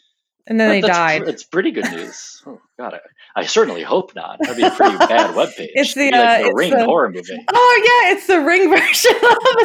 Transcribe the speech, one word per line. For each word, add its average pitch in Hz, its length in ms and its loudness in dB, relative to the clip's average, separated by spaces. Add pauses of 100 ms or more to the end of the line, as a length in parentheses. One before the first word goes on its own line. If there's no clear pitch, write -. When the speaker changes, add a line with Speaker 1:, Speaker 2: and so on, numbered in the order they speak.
(480)
Speaker 1:
And 220 120 -2
then 220 100 2
Speaker 2:
That, 208 40 2
Speaker 1:
they 196 80 0
Speaker 2:
that's 180 160 0
Speaker 1:
died. 160 260 0
Speaker 2:
pr-, 160 60 -8
it's - 140 -10
pretty 196 280 -4
good 123 200 -6
news. - 360 -16 (160)
<laughs> - 40 -20
Oh, 123 120 -20 (200)
God, 117 160 -14
I, - 460 -14
I 82 40 -6
certainly 117 380 -2
hope 175 320 -6
not. - 240 -14
That'd 254 180 -6
be 330 60 -2
a 359 80 2
pretty - 260 0
Speaker 1:
<laughs> - 0 -
Speaker 2:
bad 269 380 0
webpage. - 400 -4
Speaker 1:
It's 277 180 -2
the, 277 140 -2
Speaker 2:
It'd 262 60 0
be 247 40 4
like 240 100 4
Speaker 1:
uh, 233 140 4
Speaker 2:
the 208 60 -2
Speaker 1:
it's 147 100 -2
Speaker 2:
Ring, 170 140 0
Speaker 1:
the 269 60 2
Speaker 2:
the 233 80 0
horror 127 260 0
movie. 87 260 -14 (160)
Speaker 1:
Oh, 494 320 4
yeah, 466 300 4
it's 392 100 -10
the 359 160 2
Ring 339 280 2
<laughs> - 60 2
version - 420 2
of 466 480 2